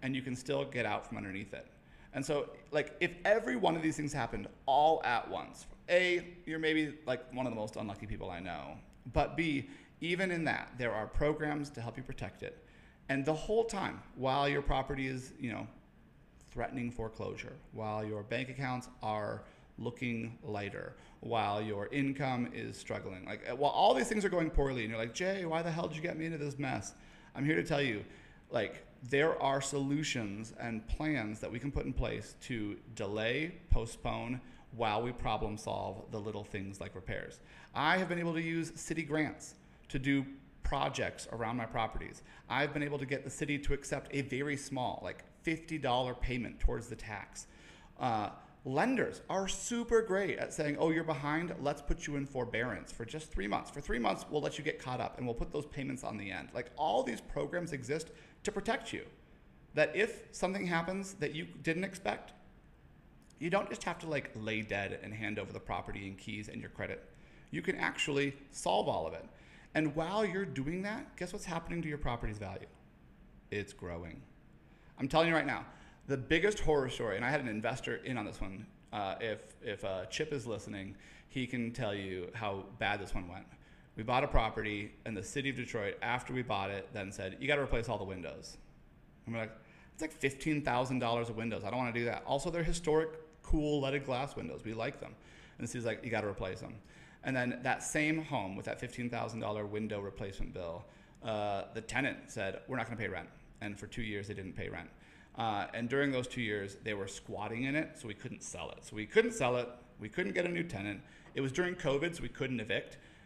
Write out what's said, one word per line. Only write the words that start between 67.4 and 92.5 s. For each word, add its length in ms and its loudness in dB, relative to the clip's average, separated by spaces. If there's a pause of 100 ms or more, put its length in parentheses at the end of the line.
You 120 -4
can 140 0
actually 580 0 (160)
solve 380 2
all 180 2
of 60 -2
it. 120 -8 (500)
And 220 2
while 280 2
you're 200 0
doing 380 -2
that, 340 -6
guess 160 -4
what's 140 -8
happening 360 -2
to 60 -2
your 100 -2
property's 400 0
value? 280 -6 (840)
It's 220 -2
growing. 500 -8 (760)
I'm 100 0
telling 200 8
you 60 6
right 120 6
now, 180 -2 (420)
the 120 2
biggest 420 4
horror 300 6
story, 260 0
and 80 0
I 60 2
had 100 4
an 80 -2
investor 480 0
in 220 -2
on 80 -2
this 160 -6
one. 240 -6 (260)
Uh, 300 0
if, 180 -2 (220)
if, 220 -6
uh, 220 -2
Chip 280 -2
is 120 -4
listening, 500 -6 (320)
he 180 -2
can 260 -2
tell 220 0
you 400 -4
how 320 -2 (120)
bad 220 2
this 140 -4
one 120 0
went. 200 -10 (500)
We 60 -6
bought 220 4
a 40 0
property, 640 2 (140)
and 100 -4
the 60 -4
city 280 -2
of 60 -4
Detroit, 460 -2
after 300 -2
we 100 0
bought 280 0
it, 220 -4
then 200 -6
said, 280 -6
"You 60 -4
gotta 160 4
replace 260 2
all 80 0
the 80 -4
windows." 540 -8 (640)
And 100 -6
we're 80 -2
like, 100 -6 (400)
"It's, 100 -8
like, 100 -4
fifteen 500 0
thousand 360 2
dollars 320 2
of 60 -4
windows. 260 -2
I 80 -2
don't 80 0
wanna 140 0
do 140 0
that. 200 -2
Also, 240 0